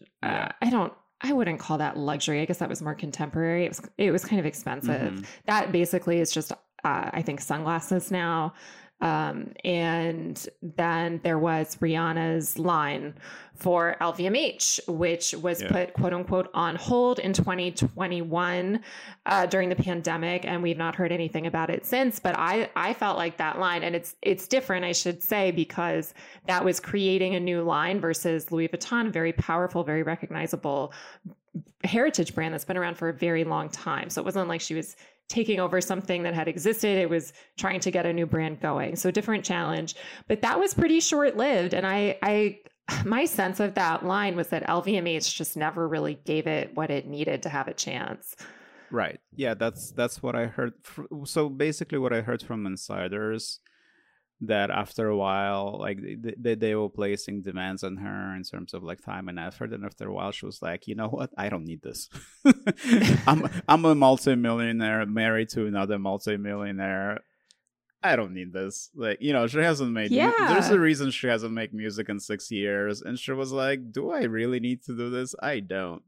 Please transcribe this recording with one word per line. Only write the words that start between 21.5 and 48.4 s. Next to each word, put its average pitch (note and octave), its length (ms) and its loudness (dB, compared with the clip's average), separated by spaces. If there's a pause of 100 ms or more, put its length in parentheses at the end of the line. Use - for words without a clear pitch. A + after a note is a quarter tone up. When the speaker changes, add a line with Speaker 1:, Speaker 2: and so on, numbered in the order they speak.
Speaker 1:
it - 160 -2
since. B3+ 340 2
But F3+ 180 0
I, F#3+ 380 2
I F#3 180 0
felt G#3 240 0
like E3+ 200 -2
that D#3 200 0
line, F3 260 0
and E3+ 120 0
it's, E3+ 260 -4
it's F#3+ 280 0
different, G#3 340 2
I F3 80 0
should F3 320 -2
say, G3 280 2
because E3 600 0 (340)
that F3+ 180 2
was F#3 160 2
creating F#3+ 540 2
a F3+ 40 2
new F3 240 0
line E3+ 380 2
versus E3 500 0
Louis E3 160 2
Vuitton, A3 460 -2
very E3 180 0
powerful, F3 540 0
very D#3 180 0
recognizable D#3 880 -4 (920)
heritage A3+ 500 2
brand D#3+ 180 -2
that's D#3 120 -6
been F#3 120 -2
around F3 200 -2
for E3+ 100 -2
a E3 60 0
very E3 320 2
long D#3 240 -2
time. D#3 400 -4
So - 120 -4
it - 40 -4
wasn't F#3 240 -2
like E3 120 -2
she - 140 -6
was D#3+ 200 -8 (320)
taking A3 320 0
over F3+ 200 2
something F3+ 440 -2
that E3+ 100 0
had E3 140 0
existed. G3 500 2
It F3+ 120 4
was E3 240 0 (240)
trying F#3+ 240 -2
to F#3 100 0
get F3 140 2
a E3+ 80 2
new E3+ 120 2
brand D#3+ 360 0
going. C#3+ 340 0
So F3+ 160 0
different G#3 340 0
challenge, E3 500 -2 (320)
but G#3+ 140 0
that A#3 180 2
was F#4+ 140 2
pretty D#4+ 260 4
short-lived. B3+ 760 2
And F#3 100 0
I, G3+ 380 2
I, G#3 360 2 (280)
<sighs> - 180 -2
my A#3 200 2
sense F#3+ 340 0
of G3+ 160 2
that E3+ 280 2
line F#3+ 320 0
was E3+ 120 0
that E3 200 -2
L E3+ 140 2
V F#3+ 160 2
M F3 100 0
H D#3+ 300 0
just - 180 -4
never D#3+ 320 0
really D3+ 380 -2
gave D#3 220 0
it D3+ 280 -2
what D3 140 -2
it C#3 180 -2
needed D3 360 -2
to E3+ 60 -4
have C#3 180 -4
a - 60 -8
chance. - 600 -8 (560)